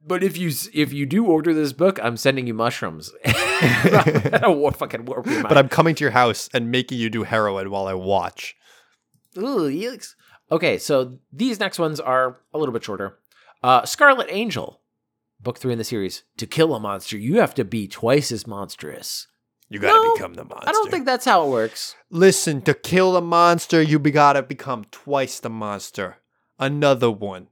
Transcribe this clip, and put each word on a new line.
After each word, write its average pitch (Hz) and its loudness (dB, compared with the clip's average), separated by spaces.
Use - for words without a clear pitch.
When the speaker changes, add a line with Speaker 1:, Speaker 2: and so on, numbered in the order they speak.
Speaker 1:
But 180 -2
if 180 0
you 175 -2
s-, - -6
if 147 0
you 143 -4
do 185 0
order 165 2
this 151 -2
book, 180 0
I'm 117 -4
sending 131 0
you 117 -4
mushrooms. 110 -4
<laughs> - -8
I'm 151 2
gonna 220 4
war-, 143 2
fucking 120 -8
warp 123 -8
your 285 -2
mind. - -4
Speaker 2:
But 151 6
I'm 135 4
coming 160 2
to - -6
your 135 0
house 120 2
and 117 -2
making 127 -2
you 113 -2
do 110 -4
heroin 98 -2
while 98 -4
I 95 -4
watch. 92 -4
Speaker 1:
Ooh, 202 -2
yikes. 214 -8
Okay, 156 0
so 131 -2
these 214 -2
next 196 -6
ones 156 -2
are 127 -2
a 147 -4
little 143 -2
bit 113 -4
shorter. 98 -10
Uh, 123 6
Scarlet 269 2
Angel, 190 -6
book - -8
three 127 -4
in 117 -2
the 113 -4
series. 98 -6
"To 113 -8
kill 160 2
a 113 -6
monster, 101 -8
you 131 0
have 175 2
to 127 -2
be 101 -6
twice 131 0
as 110 -8
monstrous." - -12
Speaker 2:
You 101 -12
gotta 101 4
Speaker 1:
No, 453 2
Speaker 2:
become - -8
the - -14
monster. - -10
Speaker 1:
I - -2
don't 427 0
think 330 -4
that's 254 -2
how 190 4
it 139 0
works. 113 -4
Speaker 2:
Listen, 170 4
to 147 2
kill 180 2
the 180 4
monster, 170 4
you 151 4
be, 147 0
gotta 143 6
become 123 -10
twice 135 -4
the 120 -10
monster. 104 -10
Another 135 2
one. 98 -8